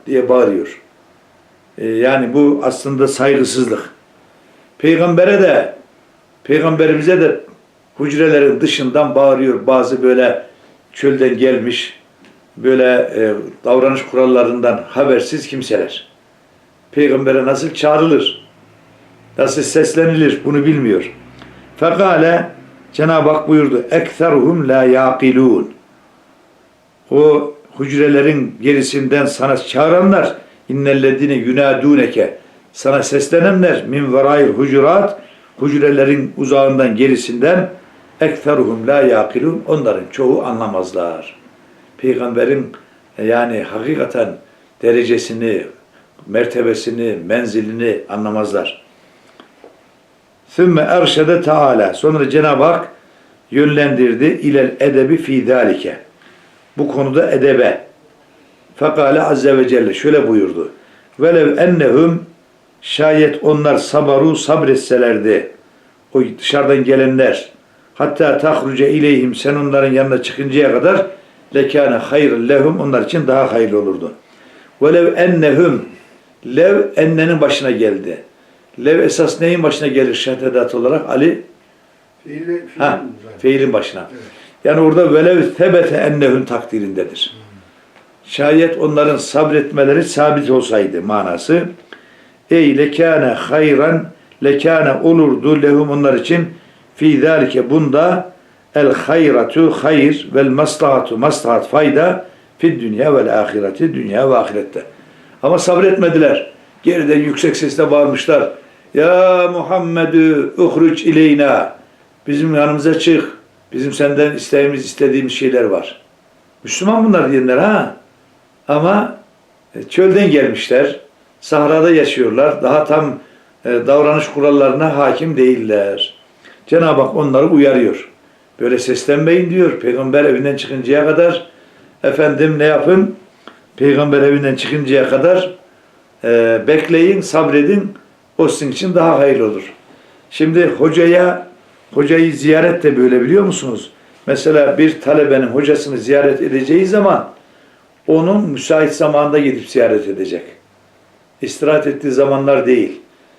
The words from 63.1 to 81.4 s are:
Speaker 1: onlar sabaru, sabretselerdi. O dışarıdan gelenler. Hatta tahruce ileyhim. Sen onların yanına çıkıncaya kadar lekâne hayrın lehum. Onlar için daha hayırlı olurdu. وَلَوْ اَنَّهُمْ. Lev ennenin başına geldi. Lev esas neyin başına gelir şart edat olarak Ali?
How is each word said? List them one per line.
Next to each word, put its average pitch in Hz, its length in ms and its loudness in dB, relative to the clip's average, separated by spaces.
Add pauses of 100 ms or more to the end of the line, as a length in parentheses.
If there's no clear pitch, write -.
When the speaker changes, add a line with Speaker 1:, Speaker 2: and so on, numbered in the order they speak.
Speaker 1:
onlar 147 340 2
sabaru, 147 580 0
sabretselerdi. 123 1160 0 (640)
O 135 80 2 (180)
dışarıdan 139 440 0
gelenler. 131 640 0 (460)
Hatta 147 420 -2
tahruce 135 520 0
ileyhim. 143 460 0
Sen 143 200 -4
onların 139 380 0
yanına 131 280 0
çıkıncaya 135 500 -2
kadar 185 340 0 (500)
lekâne 135 400 0
hayrın 120 540 0
lehum. 147 300 2
Onlar 135 220 -2
için 147 260 -4
daha 131 260 0
hayırlı 107 260 0
olurdu. 95 340 -4 (680)
وَلَوْ 165 340 2
اَنَّهُمْ. 160 640 2 (800)
Lev 190 260 2 (140)
ennenin 160 460 0
başına 139 300 0
geldi. 98 520 -4 (640)
Lev 165 140 2
esas - 420 -2
neyin 170 220 0
başına 151 240 -2
gelir 127 260 0
şart 131 300 -6
edat 123 320 -2
olarak 127 340 -2
Ali? 147 320 0 (800)